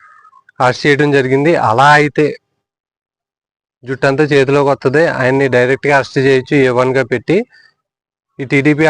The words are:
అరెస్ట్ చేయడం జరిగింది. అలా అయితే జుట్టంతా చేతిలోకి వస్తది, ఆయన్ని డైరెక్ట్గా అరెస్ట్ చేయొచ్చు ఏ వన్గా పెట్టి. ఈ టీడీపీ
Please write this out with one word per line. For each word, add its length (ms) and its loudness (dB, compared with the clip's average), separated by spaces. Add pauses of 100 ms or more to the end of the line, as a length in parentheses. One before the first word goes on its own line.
(600)
అరెస్ట్ 240 0
చేయడం 320 2
జరిగింది. 360 0 (160)
అలా 200 2 (120)
అయితే 260 -2 (1600)
జుట్టంతా 480 -2
చేతిలోకి 380 2
వస్తది, 320 -2 (180)
ఆయన్ని 340 0
డైరెక్ట్గా 420 0
అరెస్ట్ 300 -4
చేయొచ్చు 280 0 (120)
ఏ 120 0
వన్గా 340 0
పెట్టి. 240 -4 (1000)
ఈ 140 -10
టీడీపీ 380 0